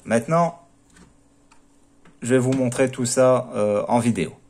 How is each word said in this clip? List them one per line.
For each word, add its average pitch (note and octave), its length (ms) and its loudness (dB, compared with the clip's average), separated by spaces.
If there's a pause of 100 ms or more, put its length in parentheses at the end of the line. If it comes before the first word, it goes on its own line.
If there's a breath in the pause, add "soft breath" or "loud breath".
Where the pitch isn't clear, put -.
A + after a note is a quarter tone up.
Maintenant, D#3+ 560 -2 (1600)
je A#2+ 120 -2
vais C3 60 4
vous B2+ 140 0
montrer B2+ 360 0
tout B2+ 160 -6
ça, B2+ 480 2
euh, G#2 360 0
en A#2+ 100 2
vidéo. G2+ 320 -2 (180)